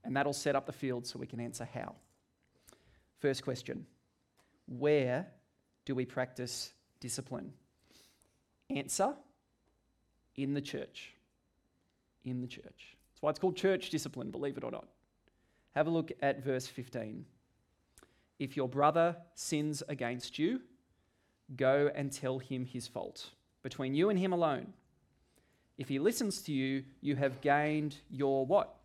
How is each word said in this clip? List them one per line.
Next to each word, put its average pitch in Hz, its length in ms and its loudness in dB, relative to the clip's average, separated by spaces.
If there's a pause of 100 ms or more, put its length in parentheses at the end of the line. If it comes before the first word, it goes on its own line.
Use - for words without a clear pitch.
And 127 120 -4
that'll 139 180 2
set 143 220 2
up 135 100 2
the 135 80 -8
field 123 320 -4
so - 140 -10
we 127 80 -6
can 117 120 -10
answer 117 320 -8
how. - 220 -8 (1300)
First 135 240 0
question, - 420 -6 (800)
where 139 640 2 (580)
do 139 80 -4
we 127 120 0
practice 123 680 -6 (300)
discipline? 131 500 -8 (1200)
Answer, 277 420 0 (1200)
in 139 180 0
the 143 60 0
church. - 520 -10 (1080)
In 127 180 -4
the 123 60 -6
church. - 500 -18 (140)
That's - 100 -14
why 147 80 2
it's 156 100 -2
called 185 180 2
church 190 340 2
discipline, - 400 -4
believe 139 260 -4
it 120 60 -8
or 120 80 -4
not. - 160 -10 (880)
Have 147 100 6
a 165 60 0
look 165 200 2 (120)
at 139 200 2
verse 131 220 0
fifteen. 120 600 -8 (1120)
"If 135 180 -4
your 131 120 0
brother 156 480 6 (180)
sins 151 520 0
against 123 520 -4
you, 226 220 2 (920)
go 139 380 6
and 139 180 -2
tell 131 280 -2
him 127 260 -4
his 123 220 -10
fault, - 420 -10 (320)
between 135 320 -4
you 175 160 6
and 202 80 4
him 185 160 2
alone. 165 400 2 (1040)
If 131 100 -8
he 135 100 0
listens 208 440 2
to 156 100 -6
you, 135 320 0 (160)
you 143 160 0
have 131 240 0
gained 151 560 2 (140)
your" 135 360 2
what? 175 400 2